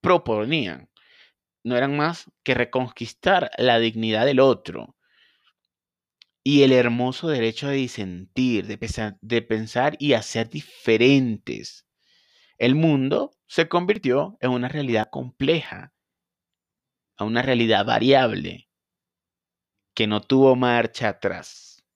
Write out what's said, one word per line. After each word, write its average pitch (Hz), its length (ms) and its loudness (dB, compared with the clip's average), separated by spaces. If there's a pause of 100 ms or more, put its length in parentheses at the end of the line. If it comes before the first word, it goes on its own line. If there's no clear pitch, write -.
proponían 117 880 -2 (720)
no 117 140 -4
eran 139 200 -2
más 160 320 -4 (140)
que 131 120 0
reconquistar 127 1000 -2
la 120 220 2
dignidad 113 480 0
del 139 140 2
otro - 560 0 (1500)
y 139 220 4
el 131 80 6
hermoso 123 560 0
derecho 123 400 -2
de 139 80 -2
disentir, 107 920 -4
de 104 120 -10
pesa-, 107 420 -8
de 113 220 -2
pensar 113 580 -4
y 143 140 2
hacer 113 360 -4
diferentes. 120 1400 0 (720)
El 127 160 2
mundo 151 560 0 (160)
se - 220 -2
convirtió 180 720 -2
en 131 100 -2
una 123 180 -2
realidad 127 400 -2
compleja, 139 840 -4 (1200)
a - 60 -8
una 113 200 -2
realidad 113 420 2
variable, 117 840 0 (1300)
que 107 140 0
no 104 120 0
tuvo 131 360 6
marcha 120 540 0
atrás - 720 -10 (100)